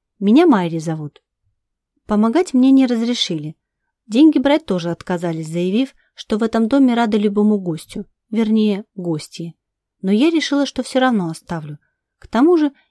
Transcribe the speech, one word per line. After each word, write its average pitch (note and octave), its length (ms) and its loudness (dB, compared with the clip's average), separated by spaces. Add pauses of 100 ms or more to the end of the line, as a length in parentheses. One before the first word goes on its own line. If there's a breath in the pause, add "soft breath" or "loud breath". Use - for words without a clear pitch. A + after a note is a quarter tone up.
(200)
"Меня A3+ 260 4
Майри F3+ 340 2
зовут". D#3 440 -10 (800)
Помогать A3+ 480 0
мне C4 180 4
не C4+ 140 6
разрешили. A3+ 720 -4 (500)
Деньги D4 320 4
брать C#4 280 0
тоже F3 260 -4
отказались, E3 560 -6
заявив, F#3 480 -2 (180)
что - 240 -6
в A3 60 -2
этом A3+ 240 0
доме C4 260 4
рады A#3 240 0
любому G#3 400 2
гостю, F3+ 480 -8 (240)
вернее, G#3+ 560 0 (100)
гостье. E3+ 600 -8 (460)
Но F#3+ 100 -2
я A#3 180 2
решила, C#4+ 360 0
что C4 180 -8
всё - 160 -2
равно A3+ 300 0
оставлю. D#3 500 -12 (400)
К - 80 -20
тому D#4 300 2
же, D4+ 160 0 (180 soft breath)